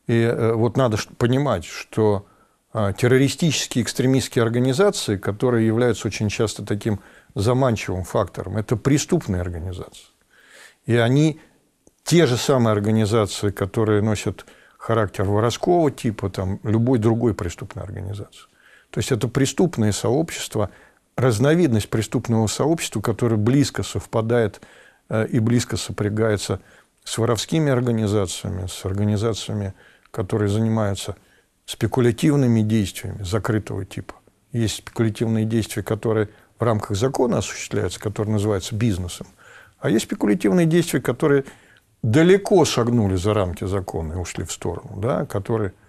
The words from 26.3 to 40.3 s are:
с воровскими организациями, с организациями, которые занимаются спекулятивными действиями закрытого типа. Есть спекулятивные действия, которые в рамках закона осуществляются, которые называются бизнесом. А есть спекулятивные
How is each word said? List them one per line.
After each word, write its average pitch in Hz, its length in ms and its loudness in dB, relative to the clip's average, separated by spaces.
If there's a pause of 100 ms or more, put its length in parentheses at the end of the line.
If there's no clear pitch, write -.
с - 140 -8
воровскими 120 520 0
организациями, 104 960 -2
с - 180 -12
организациями, 104 920 -2 (360)
которые 104 380 -2
занимаются 107 680 -2 (500)
спекулятивными 120 960 2
действиями 104 600 -2
закрытого 104 600 -2
типа. - 300 -14 (380)
Есть 113 240 -2
спекулятивные 113 680 -2
действия, 110 380 -2
которые 110 460 0 (300)
в - 40 -2
рамках 107 340 0
закона 139 420 0
осуществляются, - 600 -4
которые 107 340 -4
называются 104 400 -2
бизнесом. 98 520 -2 (540)
А 135 100 -2
есть 208 160 2
спекулятивные 190 600 2